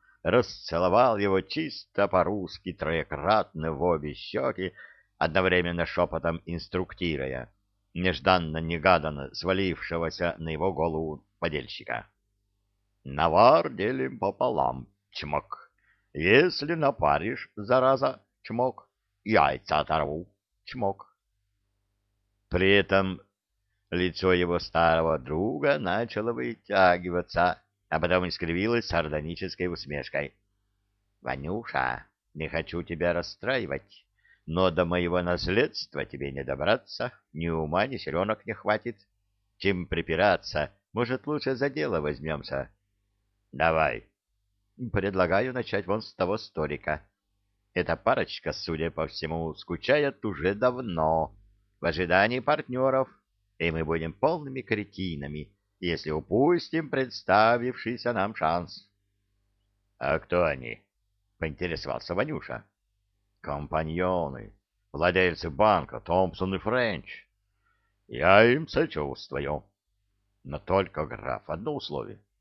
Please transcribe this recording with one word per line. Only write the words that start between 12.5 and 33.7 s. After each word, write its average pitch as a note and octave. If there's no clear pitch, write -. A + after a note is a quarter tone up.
«Навар E2+
делим B2+
пополам, D#2+
чмок. -
Если D#3+
напаришь, A2+
зараза, B2+
чмок, A#2+
яйца D2+
оторву, D#2
чмок». -
При F#2+
этом F#2+
лицо F2+
его F2
старого D#2+
друга A2+
начало A2
вытягиваться, F2+
а D#2+
потом F2+
искривилось F#2+
сардонической E2
усмешкой. C#2+
«Ванюша, C2+
не D#2
хочу E2
тебя F2
расстраивать, F2